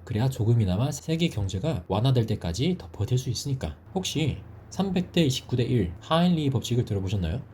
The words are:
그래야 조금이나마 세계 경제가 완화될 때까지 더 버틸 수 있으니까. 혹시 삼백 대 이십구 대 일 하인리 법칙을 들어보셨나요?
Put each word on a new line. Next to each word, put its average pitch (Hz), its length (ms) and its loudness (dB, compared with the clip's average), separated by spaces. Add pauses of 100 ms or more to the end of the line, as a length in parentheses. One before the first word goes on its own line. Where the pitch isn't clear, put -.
그래야 113 240 0
조금이나마 117 640 2
세계 165 360 0
경제가 98 600 -2
완화될 117 380 4
때까지 113 520 -2
더 - 140 -14
버틸 123 260 0
수 127 120 -4
있으니까. 123 460 -4 (180)
혹시 160 440 -2 (320)
삼백 185 420 -2
대 170 120 4
이십구 131 320 0
대 120 80 2
일 101 360 2
하인리 160 500 2
법칙을 120 340 0
들어보셨나요? 95 580 -2 (120)